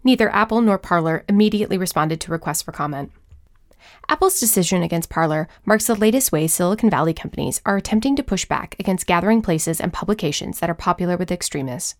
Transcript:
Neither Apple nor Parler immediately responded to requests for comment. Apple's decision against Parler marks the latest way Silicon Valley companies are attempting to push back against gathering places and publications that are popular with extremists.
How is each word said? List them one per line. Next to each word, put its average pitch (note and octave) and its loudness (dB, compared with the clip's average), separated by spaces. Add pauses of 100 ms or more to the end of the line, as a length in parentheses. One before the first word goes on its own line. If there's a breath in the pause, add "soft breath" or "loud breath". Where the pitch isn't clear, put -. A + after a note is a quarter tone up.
Neither A#3 4
Apple A3 2
nor G#3 4
Parler E3 0
immediately G#3 2
responded D#3+ -2
to E3 -8
requests D#3+ -4
for - -12
comment. C#3+ -8 (960 loud breath)
Apple's F#4 2
decision F#3 2
against E3 -2
Parler D#3 -2 (160 soft breath)
marks G#3+ 2
the A#3 2
latest A3 2
way D#3+ 2
Silicon G3+ 2
Valley D#3+ 2
companies - -6
are G3 0
attempting A3 0
to C#4+ -2
push F#3+ -2
back - -6
against F#3 -2
gathering F#3+ 4
places E3 -2
and - -2
publications - -4
that E3 -2
are E3 -2
popular F3+ -2
with F3 -4
extremists. C#3+ -6